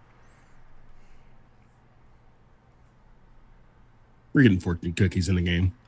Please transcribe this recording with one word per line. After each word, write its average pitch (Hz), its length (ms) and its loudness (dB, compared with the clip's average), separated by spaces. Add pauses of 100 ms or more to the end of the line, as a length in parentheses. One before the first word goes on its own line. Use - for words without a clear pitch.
(4000)
We're 151 100 4
getting 95 160 6
fortune 87 340 -6
cookies 92 360 0
in 92 60 2
the 87 60 0
game. 87 300 0 (160)